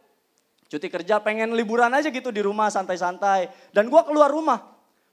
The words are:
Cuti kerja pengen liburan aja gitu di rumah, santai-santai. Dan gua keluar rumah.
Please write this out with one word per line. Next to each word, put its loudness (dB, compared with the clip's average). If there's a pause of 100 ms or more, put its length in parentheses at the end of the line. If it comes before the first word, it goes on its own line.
(640)
Cuti -8
kerja -2
pengen -2
liburan 0
aja 0
gitu -6
di -4
rumah, 0
santai-santai. -2
Dan 2
gua 6
keluar 4
rumah. -2 (420)